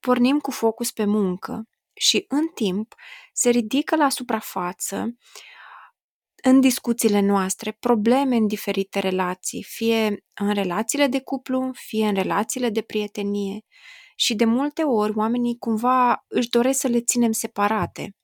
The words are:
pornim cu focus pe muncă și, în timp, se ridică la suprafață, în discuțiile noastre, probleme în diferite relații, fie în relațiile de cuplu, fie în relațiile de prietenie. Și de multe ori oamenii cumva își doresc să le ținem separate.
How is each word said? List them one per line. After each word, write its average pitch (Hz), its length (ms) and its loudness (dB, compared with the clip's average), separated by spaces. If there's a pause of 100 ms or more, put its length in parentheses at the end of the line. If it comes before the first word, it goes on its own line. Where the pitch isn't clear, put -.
pornim 247 380 4
cu 285 120 -4
focus 226 420 -2
pe 220 120 -4
muncă 202 640 -2 (260)
și, - 340 0
în 302 200 0
timp, 208 460 -2 (380)
se - 180 2
ridică 240 460 0
la 294 120 4
suprafață, 214 1080 -4 (1300)
în 262 180 6
discuțiile 233 600 2
noastre, 196 600 0
probleme 247 560 2
în 220 100 2
diferite 196 520 -4
relații, 185 640 -4
fie 220 640 -2 (100)
în 202 180 -2
relațiile 202 540 0
de 262 140 0
cuplu, 262 520 -4
fie 214 340 -2
în 208 80 0
relațiile 196 540 -2
de 220 120 -2
prietenie. 202 840 -4 (520)
Și - 180 -2
de 220 100 2
multe 269 380 0
ori 214 340 0
oamenii 240 420 -2
cumva 240 720 0
își 240 200 -2
doresc 247 320 2
să 262 80 -2
le 240 120 2
ținem 233 320 2
separate. 202 920 -4